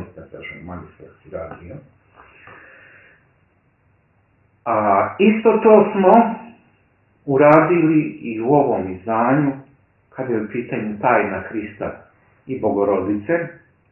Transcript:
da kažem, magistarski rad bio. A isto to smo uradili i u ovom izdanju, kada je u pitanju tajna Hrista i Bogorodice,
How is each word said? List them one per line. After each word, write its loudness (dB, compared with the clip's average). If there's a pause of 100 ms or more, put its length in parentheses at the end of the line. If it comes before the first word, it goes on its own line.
(160)
da -20
kažem, -18
magistarski -20
rad -14
bio. -18 (3000)
A 0 (100)
isto 4
to 6
smo 2 (800)
uradili 4 (200)
i -8
u 0
ovom 0
izdanju, -2 (580)
kada -8
je -2
u -8
pitanju -8
tajna 0
Hrista -10 (560)
i -8
Bogorodice, -2 (440)